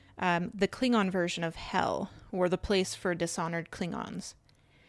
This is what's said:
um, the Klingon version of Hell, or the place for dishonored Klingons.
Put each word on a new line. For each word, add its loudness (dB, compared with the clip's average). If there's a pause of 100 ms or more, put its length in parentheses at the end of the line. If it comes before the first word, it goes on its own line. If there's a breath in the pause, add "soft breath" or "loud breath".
(180 soft breath)
um, 2
the 2
Klingon 2
version 0
of -4
Hell, 0 (240 loud breath)
or 2
the 4
place 0
for -2
dishonored -2
Klingons. -6 (560 soft breath)